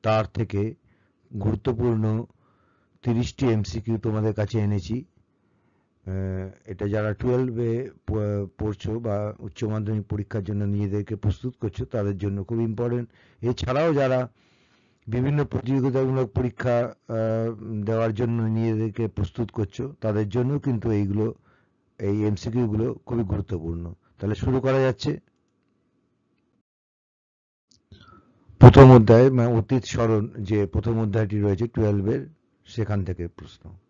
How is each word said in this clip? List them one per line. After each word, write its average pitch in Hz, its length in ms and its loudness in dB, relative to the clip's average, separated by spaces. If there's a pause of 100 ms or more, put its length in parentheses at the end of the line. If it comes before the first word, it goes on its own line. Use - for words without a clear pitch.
তার 110 240 0
থেকে 107 500 -6 (580)
গুরুত্বপূর্ণ 110 920 -2 (760)
তিরিশটি 120 440 -2
এমসিকিউ 110 520 -2
তোমাদের 107 360 -2
কাছে 107 260 -2
এনেছি। 104 440 -2
আহ, - 1080 -20 (540)
এটা 101 220 -8
যারা 107 260 -2
টুয়েলভ 123 460 -2
এ 117 300 -4 (180)
প-, 104 400 -4 (100)
পড়ছো 107 420 -6
বা 104 400 -6
উচ্চ - 240 -10
মাধ্যমিক 107 440 -4
পরীক্ষার 104 360 -6
জন্য 104 220 -4
নিজেদেরকে 101 500 -2
প্রস্তুত 104 440 -6
করছো 113 260 -6
তাদের 101 320 -4
জন্য 98 260 -6
খুব 117 180 -4
ইম্পর্টেন্ট। 120 480 -4 (320)
এছাড়াও 131 520 -2
যারা 127 360 0 (760)
বিভিন্ন 135 380 0
প্রতিযোগিতামূলক 131 840 -2
পরীক্ষা, 123 500 -2
আহ, 113 1040 -4
দেওয়ার 113 300 -2
জন্য 117 300 -2
নিজেদেরকে 110 640 -2
প্রস্তুত 101 440 -6
করছো 120 500 -6
তাদের 107 280 -2
জন্য 127 300 -2
কিন্তু 117 320 -4
এইগুলো, 104 440 -2 (640)
এই 104 280 -2
এমসিকিউ 113 420 -2
গুলো 110 260 -2 (120)
খুবই 117 180 -4
গুরুত্বপূর্ণ। 85 680 -6 (260)
তাহলে 101 160 -4
শুরু 131 260 0
করা 131 180 0
যাচ্ছে। 135 400 -2 (3500)
প্রথম 135 320 12
অধ্যায়, 120 380 10
মানে 120 280 0
অতীত 113 280 0
স্মরণ 110 440 0 (100)
যে 101 260 0
প্রথম 110 340 -2
অধ্যায়টি 107 400 -2
রয়েছে 101 280 0
টুয়েলভ 101 400 0
এর, 135 220 -4 (360)
সেখান 101 400 -4
থেকে 87 220 -6
প্রশ্ন। - 500 -18 (120)